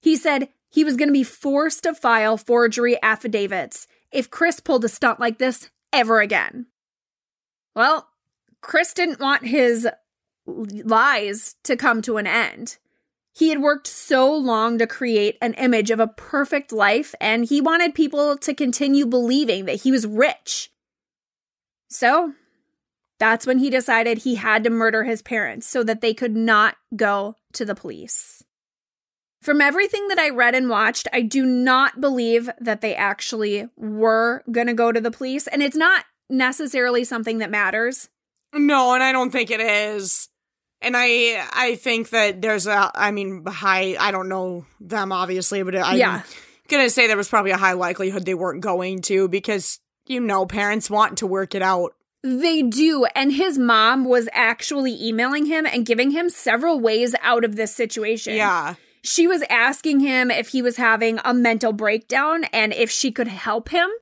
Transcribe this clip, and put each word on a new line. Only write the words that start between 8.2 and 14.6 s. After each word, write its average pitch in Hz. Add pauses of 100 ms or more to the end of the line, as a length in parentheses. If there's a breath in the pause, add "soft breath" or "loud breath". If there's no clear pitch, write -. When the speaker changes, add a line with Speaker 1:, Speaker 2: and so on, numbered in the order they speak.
Speaker 1:
Chris 339
didn't 349
want 269
his 240 (580)
lies 214
to 262
come 240
to 220
an 208
end. - (560)
He 320
had 294
worked 294
so 269
long 233